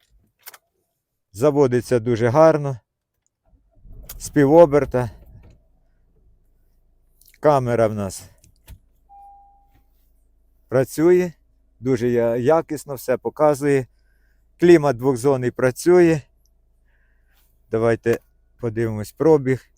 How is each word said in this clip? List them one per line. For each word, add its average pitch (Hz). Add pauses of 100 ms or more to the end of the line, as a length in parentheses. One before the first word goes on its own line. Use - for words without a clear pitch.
(1300)
Заводиться 123
дуже 117
гарно. 147 (1400)
З -
півоберта. 139 (2250)
Камера 123
в 107
нас 101 (2500)
працює. 170 (480)
Дуже 123
я-, 117
якісно 143
все 123
показує. 139 (720)
Клімат 156
двохзонний 127
працює. 165 (1500)
Давайте 113 (400)
подивимось 110
пробіг. 139 (120)